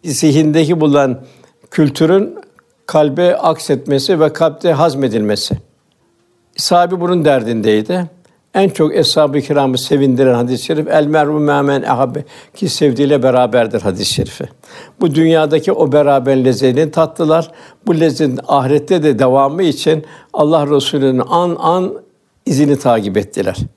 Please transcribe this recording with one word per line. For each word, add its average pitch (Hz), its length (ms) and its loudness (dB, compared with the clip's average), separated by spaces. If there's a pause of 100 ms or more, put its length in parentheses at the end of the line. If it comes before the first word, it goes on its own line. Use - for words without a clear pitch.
Zihindeki 156 760 0
bulunan 139 400 2 (500)
kültürün 160 680 0 (480)
kalbe 156 500 2
aksetmesi 147 840 -2
ve 151 120 2
kalpte 160 400 0
hazmedilmesi. 127 800 -2 (1000)
Sahabe 175 440 0
bunun 175 240 0
derdindeydi. 117 840 0 (440)
En 196 140 2
çok - 280 0
Eshab-ı 147 440 2
Kiram'ı 135 380 0
sevindiren 135 560 2
hadis-i 120 300 -2
şerif, 156 240 -4
"El 151 180 2
mer'u 151 340 0
me'men 143 420 0
ehabbe", 131 420 -4 (300)
ki 185 140 -6
sevdiğiyle 139 540 0
beraberdir 120 580 0
hadis-i 90 320 -4
şerifi. - 320 -6 (560)
Bu 160 140 0
dünyadaki 160 580 2
o 143 200 0
beraber 139 520 2
lezzetini 139 460 0
tattılar. 160 600 0 (360)
Bu 165 140 0
lezzetin 147 480 0
ahirette 147 540 0
de 143 160 2
devamı 139 440 2
için 156 420 -2 (280)
Allah 151 340 2
Resulü'nün 135 600 0
an 170 320 0
an 185 320 0 (540)
izini 143 320 2
takip 104 380 0
ettiler. 98 400 -4 (200)